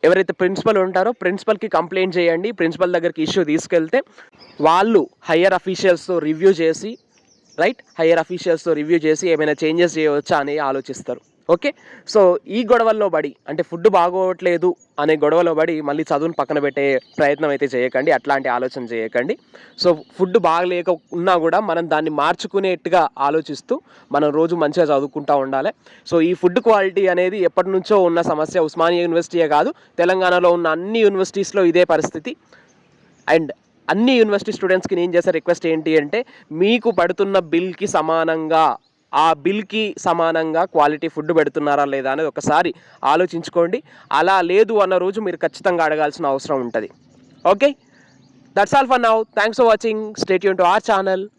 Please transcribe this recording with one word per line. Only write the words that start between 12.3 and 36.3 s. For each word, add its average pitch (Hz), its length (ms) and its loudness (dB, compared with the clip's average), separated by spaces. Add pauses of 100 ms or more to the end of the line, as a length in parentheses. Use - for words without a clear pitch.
ఈ - 20 -2 (100)
గొడవల్లో 220 440 2
పడి, 151 160 -2 (200)
అంటే 156 200 -6
ఫుడ్ 170 260 0
బాగోవట్లేదు 180 760 0 (320)
అనే 151 120 2 (100)
గొడవలో 165 360 2
పడి 165 140 2 (140)
మళ్ళీ 147 220 -4
చదువును 160 300 -2
పక్కన 151 260 -2
పెట్టే 139 180 -2 (340)
ప్రయత్నం 147 360 0
అయితే 139 200 -2
చేయకండి, 127 440 -2
అట్లాంటి 135 380 -2
ఆలోచన 127 360 -6
చేయకండి. 120 420 -4 (500)
So 180 60 4 (280)
ఫుడ్ 180 200 0 (100)
బాగలేక 175 420 0 (280)
ఉన్నా 180 160 2 (120)
కూడా 165 140 2 (100)
మనం 170 240 -2
దాన్ని 156 260 -2
మార్చుకునేట్టుగా 180 800 0 (260)
ఆలోచిస్తూ 156 500 -4 (380)
మనం 147 220 2
రోజు 165 260 0
మంచిగా 160 280 2
చదువుకుంటా 143 440 -2 (100)
ఉండాలి. 135 260 -4 (400)
So 170 180 4
ఈ - 20 0 (100)
ఫుడ్ 180 260 2
క్వాలిటీ 196 360 2 (120)
అనేది 185 240 0 (100)
ఎప్పటి 185 260 -2
నుంచో 196 220 2 (120)
ఉన్న 170 120 0 (100)
సమస్య, 156 380 -2
ఉస్మానియా 170 380 0
యూనివర్సిటీయే 165 480 0
కాదు, 190 180 2 (300)
తెలంగాణలో 180 560 4
ఉన్న 165 180 -2
అన్ని 208 300 -2
యూనివర్సిటీస్‌లో 196 640 -2
ఇదే 175 140 4 (100)
పరిస్థితి. 160 380 -4 (1040)
And 160 140 0 (380)
అన్ని 226 320 2
యూనివర్సిటీ 208 380 0
స్టూడెంట్స్‌కి 185 440 -2
నేను 175 140 -2
చేసే 175 220 2
రిక్వెస్ట్ 170 360 -2
ఏంటి 160 180 -2 (100)
అంటే, 147 180 -4 (420)